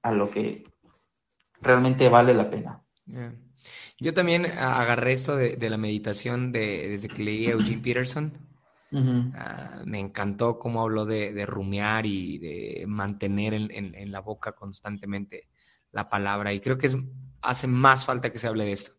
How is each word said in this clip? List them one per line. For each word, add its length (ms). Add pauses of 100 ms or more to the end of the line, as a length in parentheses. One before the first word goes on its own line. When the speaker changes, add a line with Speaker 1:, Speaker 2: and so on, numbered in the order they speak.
Speaker 1:
a 100
lo 180
que 340 (960)
realmente 480
vale 240
la 160
pena. 320 (240)
Speaker 2:
Ya. 280 (680)
Yo 140
también 320
a-, 360
agarré 320
esto 220
de, 220
de 120
la 80
meditación 760
de, 380
desde 200
que 140
leí 240
a 40
Eugene 300
Peterson. 500 (600)
Speaker 1:
Ujú. 440
Speaker 2:
Ah, 500
me 140
encantó 600
cómo 220
habló 240
de, 280
de 120
rumiar 600
y 340
de 480
mantener 680
en, 180
en, 240
en 160
la 100
boca 320
constantemente 920 (440)
la 180
palabra, 440
y 60
creo 180
que 100
es, 80 (460)
hace 260
más 380
falta 260
que 80
se 80
hable 180
de 80
esto. 260